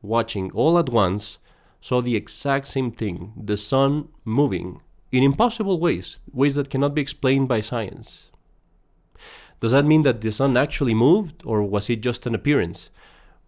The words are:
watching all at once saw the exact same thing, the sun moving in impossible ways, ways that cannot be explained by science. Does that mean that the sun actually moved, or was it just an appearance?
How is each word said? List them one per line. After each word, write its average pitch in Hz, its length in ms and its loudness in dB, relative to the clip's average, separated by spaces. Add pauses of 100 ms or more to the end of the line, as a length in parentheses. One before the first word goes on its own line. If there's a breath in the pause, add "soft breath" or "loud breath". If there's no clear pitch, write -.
watching 104 520 -2
all 147 260 2
at 147 120 0
once 104 480 0 (420 soft breath)
saw 127 200 0
the 123 140 0
exact 135 540 -4
same 127 240 -4
thing, 95 440 -8
the 104 200 -4
sun 139 520 0 (160)
moving 98 560 -2 (300)
in 127 140 4
impossible 190 560 0
ways, 127 400 -2 (120)
ways 135 220 0
that 139 160 -4
cannot 143 240 0
be 151 80 -2
explained 135 460 0
by 117 120 0
science. - 680 -10 (1300 loud breath)
Does 113 140 0
that 143 140 4
mean 156 180 6
that 117 160 2
the 110 100 -2
sun 135 260 2
actually 127 380 0
moved, 156 500 2
or 107 200 0
was 101 260 -2
it 113 100 -2
just 120 260 -4
an 117 80 -2
appearance? 107 560 -2 (580 soft breath)